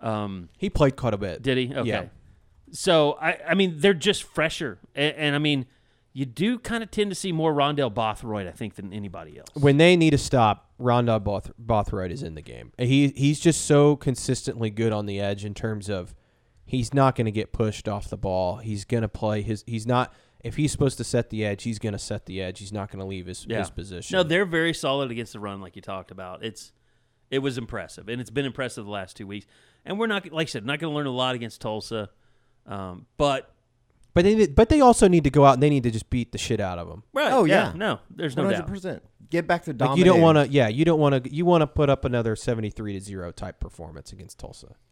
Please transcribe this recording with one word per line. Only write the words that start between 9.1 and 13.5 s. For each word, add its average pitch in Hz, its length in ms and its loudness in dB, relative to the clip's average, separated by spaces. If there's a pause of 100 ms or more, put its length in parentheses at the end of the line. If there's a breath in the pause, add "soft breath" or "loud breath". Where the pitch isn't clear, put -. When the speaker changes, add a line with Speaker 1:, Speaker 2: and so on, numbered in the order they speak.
Speaker 1:
else. - 160 -20
Speaker 2:
When 143 240 6
they 175 180 10
need 160 140 6
to 139 80 4
stop, 110 520 2 (100)
Rondell 120 420 2
Both-, 98 360 -6
Bothroyd 104 540 -2
is 135 100 -10
in 80 140 -10
the 76 60 -16
game. 60 360 -18
He, 139 380 4
he's 143 240 2
just - 240 2